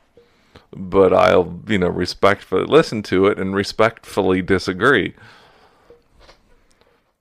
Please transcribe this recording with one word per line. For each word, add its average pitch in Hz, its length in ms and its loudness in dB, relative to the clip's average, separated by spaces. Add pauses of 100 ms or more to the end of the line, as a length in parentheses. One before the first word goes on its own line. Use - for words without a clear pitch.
(760)
but 92 380 2
I'll, 90 540 2
you 107 100 -2
know, 90 120 0
respectfully 92 760 -2
listen 131 380 0
to 95 240 0
it - 120 0
and 95 160 -6
respectfully 98 880 -2
disagree. 92 720 -2 (2000)